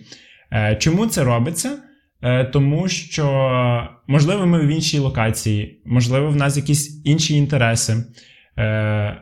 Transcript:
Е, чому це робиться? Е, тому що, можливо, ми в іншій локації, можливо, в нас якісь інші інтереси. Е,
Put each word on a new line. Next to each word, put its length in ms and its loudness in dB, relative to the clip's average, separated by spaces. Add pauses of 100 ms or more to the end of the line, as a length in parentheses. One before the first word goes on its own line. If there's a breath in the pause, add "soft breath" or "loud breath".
(520 loud breath)
Е, 240 0
чому 300 2
це 180 -2
робиться? 540 -2 (440 soft breath)
Е, 220 0
тому 440 0
що, 1000 -2 (180)
можливо, 400 2
ми 200 2
в 20 2
іншій 300 -2
локації, 880 -2
можливо, 440 2
в 60 2
нас 200 0
якісь 480 -2
інші 300 2
інтереси. 720 0 (540 soft breath)
Е, 640 -2